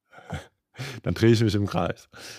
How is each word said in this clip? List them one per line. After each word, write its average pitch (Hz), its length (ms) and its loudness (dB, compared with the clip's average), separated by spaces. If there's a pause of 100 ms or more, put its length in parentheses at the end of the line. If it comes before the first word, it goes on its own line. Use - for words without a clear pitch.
(120)
<laughs> - 920 -16
Dann 95 100 -2
drehe 113 180 6
ich 113 100 6
mich 104 140 2
im 101 120 0
Kreis. - 420 -4 (300)